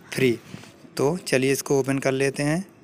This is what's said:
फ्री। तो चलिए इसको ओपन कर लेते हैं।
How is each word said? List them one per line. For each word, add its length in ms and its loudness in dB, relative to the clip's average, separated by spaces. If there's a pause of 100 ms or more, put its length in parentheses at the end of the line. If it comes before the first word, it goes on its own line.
(120)
फ्री। 260 2 (580)
तो 220 0
चलिए 340 2
इसको 280 0
ओपन 180 -2
कर 140 0
लेते 300 -2
हैं। 220 0 (200)